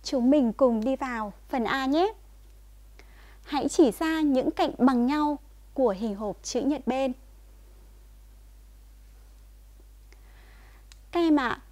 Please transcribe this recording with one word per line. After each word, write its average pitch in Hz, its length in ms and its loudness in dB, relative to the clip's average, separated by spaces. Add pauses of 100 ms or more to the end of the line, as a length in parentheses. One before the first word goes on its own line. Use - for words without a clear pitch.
Chúng 254 260 0
mình 262 240 4
cùng 233 300 2
đi 220 120 -2
vào 226 380 -6 (160)
phần 269 140 -2
A 269 220 -2
nhé. 339 280 0 (1300)
Hãy 285 260 -4
chỉ 269 220 4
ra 320 300 -2
những 277 300 2
cạnh 339 260 -2
bằng 247 280 2
nhau 294 320 -2 (360)
của 233 260 0
hình 214 160 -6
hộp 208 280 -8
chữ - 180 -4
nhật 285 260 -2
bên. 262 260 -2 (4000)
Các 339 80 0
em 311 200 6
ạ 240 220 -4 (100)